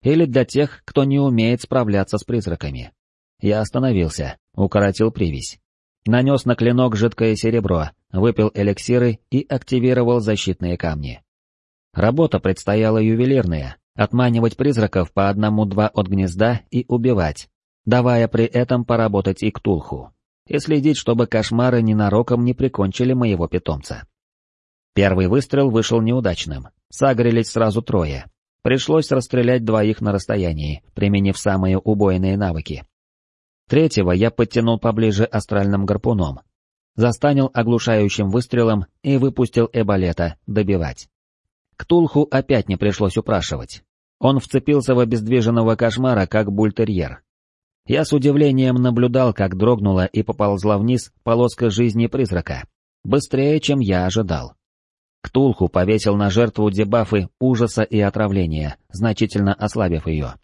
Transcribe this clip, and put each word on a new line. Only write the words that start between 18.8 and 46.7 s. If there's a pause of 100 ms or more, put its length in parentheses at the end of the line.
поработать
и
Ктулху, (340)
и
следить,
чтобы
кошмары
ненароком
не
прикончили
моего
питомца. (880)
Первый
выстрел
вышел
неудачным, (220)
сагрились
сразу
трое. (360)
Пришлось
расстрелять
двоих
на
расстоянии, (120)
применив
самые
убойные
навыки. (840)
Третьего
я
подтянул
поближе
астральным
гарпуном, (540)
застанил
оглушающим
выстрелом (160)
и
выпустил
Эболета (100)
добивать. (680)
Ктулху
опять
не
пришлось
упрашивать. (360)
Он
вцепился
в
обездвиженного
кошмара,
как
бультерьер. (640)